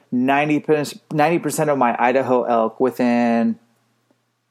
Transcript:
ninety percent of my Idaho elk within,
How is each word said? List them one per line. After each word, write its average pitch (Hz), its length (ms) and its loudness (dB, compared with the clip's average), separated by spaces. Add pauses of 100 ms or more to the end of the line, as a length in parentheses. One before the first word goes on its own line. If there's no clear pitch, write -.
(120)
ninety 139 480 0
percent 151 1080 -2
of 143 80 0
my 123 220 0
Idaho 127 440 2
elk 113 360 0
within, 120 800 0 (920)